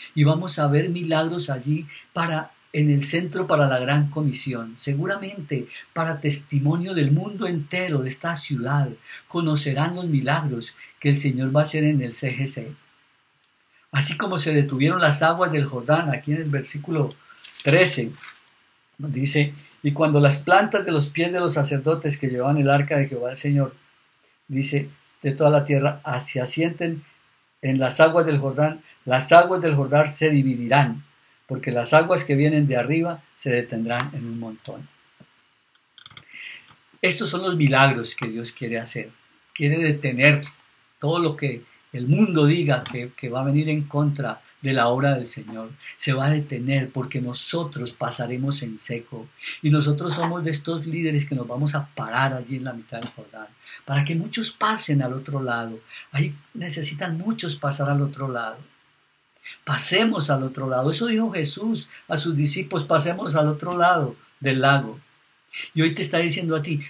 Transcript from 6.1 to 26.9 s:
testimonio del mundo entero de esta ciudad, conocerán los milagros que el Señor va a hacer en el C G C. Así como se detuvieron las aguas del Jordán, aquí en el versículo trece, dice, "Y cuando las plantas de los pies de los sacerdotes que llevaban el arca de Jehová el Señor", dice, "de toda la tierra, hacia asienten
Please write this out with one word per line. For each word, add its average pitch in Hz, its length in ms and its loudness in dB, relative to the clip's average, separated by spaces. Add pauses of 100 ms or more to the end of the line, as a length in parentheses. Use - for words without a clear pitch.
testimonio 156 760 0
del 143 160 2
mundo 196 340 0
entero 175 540 -2
de 127 100 -4
esta 165 240 -6
ciudad, 139 560 -2 (380)
conocerán 151 680 0
los 180 120 -6
milagros 139 640 -2 (260)
que 143 100 2
el 143 80 4
Señor 131 380 0
va 151 60 6
a - 20 2
hacer 151 200 0
en 151 180 4
el 117 140 -6
C 127 200 -4
G 135 120 -2
C. 123 240 -8 (1200)
Así 143 260 0
como 185 200 -2
se 156 160 0
detuvieron 143 480 4
las 151 220 4
aguas 170 280 4
del 147 140 2
Jordán, 143 480 0
aquí 147 180 -4
en 160 120 -2
el 151 60 -4
versículo 143 600 -2 (540)
trece, 143 480 4 (880)
dice, 143 560 0 (260)
"Y 143 120 0
cuando 147 260 4
las 143 240 6
plantas 202 420 4
de 175 60 -2
los 147 180 2
pies 175 240 0
de 180 60 0
los 165 160 0
sacerdotes 147 640 0
que 139 80 -2
llevaban 127 300 2
el 139 120 4
arca 143 280 4
de 139 100 2
Jehová 123 240 -6
el 135 60 -10
Señor", 143 380 0 (720)
dice, 139 420 -2 (340)
"de 143 80 0
toda 147 180 4
la 143 160 4
tierra, 143 380 0
hacia 131 400 -6
asienten 165 600 -4 (600)